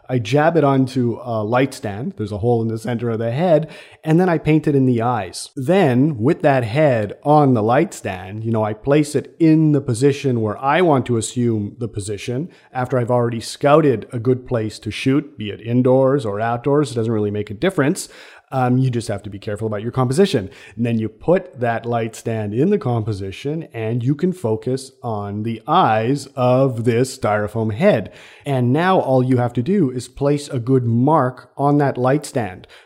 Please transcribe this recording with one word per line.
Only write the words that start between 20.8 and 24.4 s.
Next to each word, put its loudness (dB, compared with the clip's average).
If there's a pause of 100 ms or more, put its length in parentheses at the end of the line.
then 0
you -2
put -2
that -4
light -4
stand -4
in 2
the 2
composition, -4 (100)
and -4
you 2
can -2
focus -4 (100)